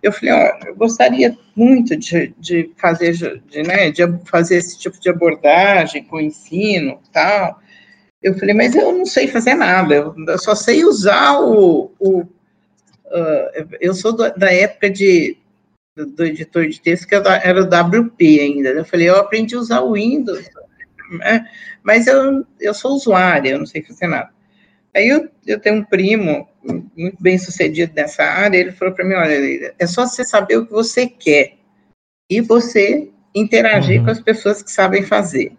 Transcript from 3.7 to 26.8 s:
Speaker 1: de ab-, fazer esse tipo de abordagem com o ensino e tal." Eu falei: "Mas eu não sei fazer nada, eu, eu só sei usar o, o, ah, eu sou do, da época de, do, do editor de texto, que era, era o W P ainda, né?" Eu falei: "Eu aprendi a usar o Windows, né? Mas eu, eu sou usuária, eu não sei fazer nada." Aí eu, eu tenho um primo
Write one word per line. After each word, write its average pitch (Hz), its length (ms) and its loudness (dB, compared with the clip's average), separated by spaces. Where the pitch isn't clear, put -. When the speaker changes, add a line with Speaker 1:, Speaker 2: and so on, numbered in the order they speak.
Speaker 1:
de 175 120 0
ab-, 175 220 -2
fazer 170 320 0
esse 175 200 -6
tipo - 220 -12
de - 100 -2
abordagem 165 960 2
com - 140 -14
o 156 40 -4
ensino 160 880 -4
e - 40 -20
tal." 185 480 0
Eu 190 160 -2
falei: 202 160 0
"Mas 240 220 2
eu 349 160 2
não 359 140 -2
sei 269 220 0
fazer 247 280 0
nada, 185 400 2
eu, 147 200 -2
eu 170 100 -2
só 214 160 -2
sei 240 320 2
usar 247 540 2
o, 196 600 2
o, 190 240 0
ah, 160 440 -2
eu 185 140 -2
sou 220 200 -4
do, 226 200 0
da 185 180 2
época 202 380 0
de, 185 460 2
do, 151 80 -10
do 151 200 -6
editor 160 420 -4
de 156 120 -10
texto, 170 280 -4
que - 80 0
era, 196 220 2
era 185 240 2
o 185 60 2
W 180 440 2
P 156 280 6
ainda, 143 340 -2
né?" 156 80 -4
Eu 165 40 -8
falei: 170 240 0
"Eu 185 60 6
aprendi 220 400 -2
a 247 40 -4
usar 240 220 -2
o 254 120 -2
Windows, 226 540 -4
né? 226 360 -2
Mas 226 240 2
eu, 269 400 2
eu 208 160 -4
sou 262 180 -4
usuária, 185 580 2
eu 139 80 -4
não 156 60 -8
sei - 160 -12
fazer - 240 -12
nada." 156 300 -6
Aí 208 140 2
eu, 311 200 0
eu 214 140 -6
tenho 208 160 0
um 214 80 -2
primo 190 640 -2